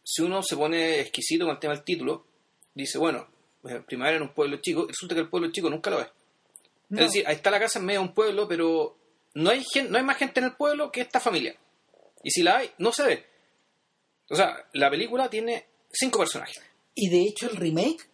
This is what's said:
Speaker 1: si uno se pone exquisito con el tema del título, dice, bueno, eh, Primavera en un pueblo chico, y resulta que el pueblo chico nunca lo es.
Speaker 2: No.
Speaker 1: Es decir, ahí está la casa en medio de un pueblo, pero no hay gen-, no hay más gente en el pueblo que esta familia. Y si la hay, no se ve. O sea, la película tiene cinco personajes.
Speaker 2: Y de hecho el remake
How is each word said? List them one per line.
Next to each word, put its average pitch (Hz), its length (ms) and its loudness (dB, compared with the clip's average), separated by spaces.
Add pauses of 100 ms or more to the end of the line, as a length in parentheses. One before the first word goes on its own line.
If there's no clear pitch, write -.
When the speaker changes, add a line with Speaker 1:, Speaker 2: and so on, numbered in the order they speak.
Speaker 1:
si - 200 -2
uno 185 180 0
se 180 160 -4
pone 160 420 2
exquisito 160 460 -2
con 156 80 0
el - 60 -10
tema 147 160 -4
del 147 80 -10
título, 160 420 -4 (480)
dice, 139 240 -6
bueno, 147 300 -2 (420)
eh, 120 160 -10
Primavera 139 320 -2
en 156 60 -4
un 135 100 -10
pueblo 143 240 0
chico, 170 280 -2
y - 20 -6
resulta 175 260 -8
que 165 80 0
el 160 80 -6
pueblo 170 220 -2
chico 165 180 -2
nunca 160 220 -4
lo 151 100 0
es. 120 60 -8 (840)
Speaker 2:
No. 202 100 0
Speaker 1:
Es 160 80 6
decir, 196 200 0
ahí 151 80 0
está 170 160 0
la 202 80 4
casa 226 200 0
en 190 60 -4
medio 196 160 0
de 185 60 -2
un 175 60 -16
pueblo, 214 340 2
pero 165 500 0 (380)
no 160 140 2
hay 254 140 4 (100)
gen-, 269 160 0
no 196 80 2
hay 254 60 2
más 269 140 0
gente 262 240 -2
en 254 60 2
el 247 80 -8
pueblo 294 360 0
que - 100 -4
esta - 200 -2
familia. 165 340 -2 (680)
Y - 80 -6
si 180 140 2
la 180 140 6
hay, 262 200 -2
no 214 140 0
se 294 120 0
ve. 208 220 0 (1040)
O 147 60 -2
sea, 175 380 0
la 139 180 4
película 233 380 0
tiene 226 360 -4 (240)
cinco 247 300 0
personajes. - 420 -4 (320)
Speaker 2:
Y 196 160 2
de 175 140 6
hecho 214 260 -2
el 220 60 -6
remake 180 580 0